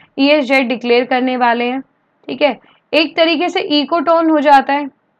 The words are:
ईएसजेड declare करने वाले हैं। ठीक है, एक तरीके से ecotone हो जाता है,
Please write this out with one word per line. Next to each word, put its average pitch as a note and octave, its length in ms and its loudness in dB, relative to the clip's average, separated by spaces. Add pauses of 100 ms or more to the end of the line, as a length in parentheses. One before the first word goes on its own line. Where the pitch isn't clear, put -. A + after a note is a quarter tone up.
(180)
ईएसजेड C4+ 500 2
declare A#3+ 360 0
करने B3+ 320 -2
वाले A#3+ 280 0
हैं। B3+ 160 -6
ठीक - 600 -12
है, C4+ 160 -2 (340)
एक D#4 240 0
तरीके E4 320 2
से F4 120 -4
ecotone E4 720 0
हो D4+ 100 2
जाता C#4 320 4
है, C#4+ 160 -4 (320)